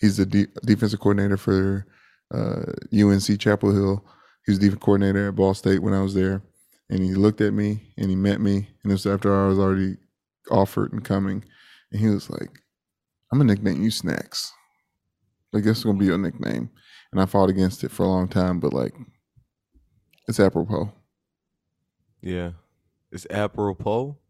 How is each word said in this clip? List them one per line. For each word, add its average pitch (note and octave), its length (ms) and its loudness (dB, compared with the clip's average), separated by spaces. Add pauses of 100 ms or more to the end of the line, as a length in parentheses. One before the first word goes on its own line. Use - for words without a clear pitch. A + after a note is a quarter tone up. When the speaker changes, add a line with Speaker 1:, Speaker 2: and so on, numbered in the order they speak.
Speaker 1:
He's G2+ 160 4
the F#2+ 100 2
de-, G2+ 220 2 (160)
defensive G#2 340 2
coordinator G2+ 380 2
for, G2 500 0 (480)
uh, - 380 -4 (180)
U G#2 200 6
N G2 100 4
C G#2 160 0
Chapel G2+ 340 2
Hill. G2 340 0 (400)
He G#2+ 80 0
was F#2+ 60 2
defensive G2 220 2
coordinator G2+ 480 2
at G2 80 -6
Ball F#2+ 180 2
State F#2+ 280 0
when G2 120 0
I G2 80 0
was G2 120 -2
there. F#2+ 280 0 (480)
And F#2+ 120 -2
he F#2 120 -2
looked G#2+ 260 2
at G#2 120 2
me G#2 440 -4
and G2 140 -4
he F#2+ 60 0
met G2+ 240 0
me. G2+ 280 0 (140)
And G2+ 80 -2
this F#2+ 140 0
was G2+ 100 0
after G2+ 180 0
I G2 160 2
was F#2+ 100 2
already F#2+ 380 0 (540)
offered G2 420 0
and G#2 120 -8
coming. G2 400 -4 (480)
And G#2 80 -4
he A2 80 2
was G#2 220 0
like, - 320 -14 (680)
"I'm C3 80 0
gonna B2 140 6
nickname G2 300 -2
you A2 80 2
Snacks. - 600 -8 (1040)
Like, G#2+ 120 0
that's A2+ 200 0
gonna G2+ 140 0
be G2 80 2
your F2 120 2
nickname." A#1+ 520 -6 (420)
And F#2+ 80 0
I F#2+ 60 2
fought F#2+ 240 4
against F#2 340 0
it - 60 -6
for F#2 140 -4
a F#2 40 2
long F#2 200 0
time, F2+ 320 -2
but, C#2+ 140 -2
like, B1+ 200 -4 (1300)
it's A#2 140 0
apropos. F#2+ 520 0 (1300)
Speaker 2:
Yeah. F2+ 300 -6 (600)
It's F#2 180 -16
apropos? G#2 880 -4 (120)